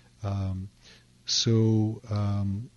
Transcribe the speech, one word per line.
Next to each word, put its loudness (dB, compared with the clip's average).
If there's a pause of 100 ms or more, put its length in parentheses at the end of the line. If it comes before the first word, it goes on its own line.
(240)
Um, -4 (560)
so, 2
um, -2